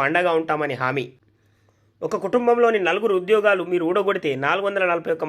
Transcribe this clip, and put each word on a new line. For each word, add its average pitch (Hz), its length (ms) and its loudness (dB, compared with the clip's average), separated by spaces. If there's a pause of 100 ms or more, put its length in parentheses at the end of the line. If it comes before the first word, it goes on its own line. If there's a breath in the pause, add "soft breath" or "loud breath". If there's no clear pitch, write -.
అండగా 170 340 2
ఉంటామని 151 420 -2
హామీ. 127 240 -2 (960)
ఒక 160 140 -6 (100)
కుటుంబంలోని 240 640 2
నలుగురు 202 340 0
ఉద్యోగాలు 202 500 2
మీరు 175 180 0
ఊడగొడితే 185 420 0 (140)
నాలుగు 185 220 0
వందల 196 240 -2
నలభై 165 240 -2
ఒక్క 160 140 -6